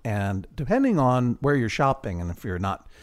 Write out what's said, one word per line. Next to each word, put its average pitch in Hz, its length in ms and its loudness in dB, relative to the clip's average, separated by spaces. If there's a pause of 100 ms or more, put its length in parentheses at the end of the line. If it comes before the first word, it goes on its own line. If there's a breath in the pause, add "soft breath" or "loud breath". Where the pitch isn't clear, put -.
And 101 400 -2 (100)
depending 214 440 2
on 127 420 2
where 143 140 2
you're 117 140 2
shopping, 104 520 -2
and 87 80 -4
if 87 140 -10
you're 90 160 -4
not 98 280 -4 (160 soft breath)